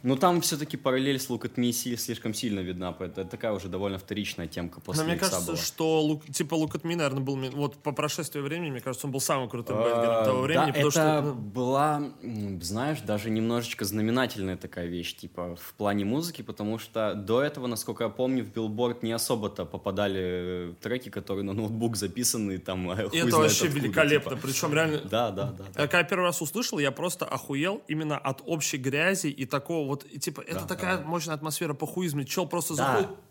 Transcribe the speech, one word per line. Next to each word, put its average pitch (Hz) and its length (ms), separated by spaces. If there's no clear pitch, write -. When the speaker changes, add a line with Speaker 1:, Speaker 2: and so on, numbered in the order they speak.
Speaker 1:
ну, 131 140
там 175 240
всё-таки 151 360
параллель 131 440
с - 100
Look 117 120
at - 120
Me 123 180
си-, 120 240
слишком 113 380
сильно 104 260
видна, 90 320
поэт-, 87 280
это 95 40
такая 110 280
уже 95 160
довольно 95 300
вторичная 98 500
темка 87 320
после 156 220
Speaker 2:
Но 156 60
мне 170 80
Speaker 1:
Икса 180 140
Speaker 2:
кажется, 175 220
Speaker 1:
была. 160 100
Speaker 2:
что 160 380
Look, 147 220
типа, 165 240
Look 156 160
at 156 100
Me, 170 140
наверное, 139 260
был... 135 140
Ми-, 131 140
вот 143 260
по - 160
прошествии 147 480
времени, 156 300
мне 127 100
кажется, 131 260
он 139 60
был 135 80
самым 131 280
крутым 113 280
Speaker 1:
Э, 107 80
Speaker 2:
бэнгером 117 400
того 127 160
Speaker 1:
да, - 20
Speaker 2:
времени, 147 300
потому 147 160
Speaker 1:
это - 20
Speaker 2:
что, 156 320
ну 143 120
Speaker 1:
была, 127 680
м, 101 400
знаешь, 123 400
даже 104 280
немножечко 113 540
знаменательная 107 720
такая - 320
вещь, 87 280
типа, 87 400
в - 180
плане 101 300
музыки, 147 380
потому 107 380
что 107 340
до 107 260
этого, 143 280
насколько 117 360
я 113 60
помню, 127 340
в 101 60
Billboard 113 520
не 113 100
особо-то 113 520
попадали, 98 560
э, 90 520
треки, 123 260
которые 98 360
на 98 80
ноутбук 113 440
записаны, 101 600
там, 92 320
<laughs> 92 80
э, 110 60
Speaker 2:
И 98 40
Speaker 1:
хуй 160 120
Speaker 2:
это 120 100
Speaker 1:
знает 156 120
Speaker 2:
вообще - 260
Speaker 1:
откуда, 147 120
Speaker 2:
великолепно, 143 500
Speaker 1:
типа. 123 120
Speaker 2:
причём 139 320
реально 156 300
Speaker 1:
Да, 107 260
да, 98 140
да, - 200
да. - 80
Speaker 2:
Я 147 60
когда 175 140
первый 180 220
раз 175 180
услышал, 185 380
я 139 100
просто 160 340
охуел 147 640
именно 156 300
от 139 280
общей 156 320
грязи 156 500
и 139 180
такого 151 480
вот, 139 100
и, 156 40
типа, 147 220
это 175 200
Speaker 1:
Да, 156 60
Speaker 2:
такая 185 320
Speaker 1:
да. 151 60
Speaker 2:
мощная 160 320
атмосфера 151 380
похуизма, 151 500
чел 175 240
просто 170 260
Speaker 1:
Да. 143 120
Speaker 2:
заходит. 135 240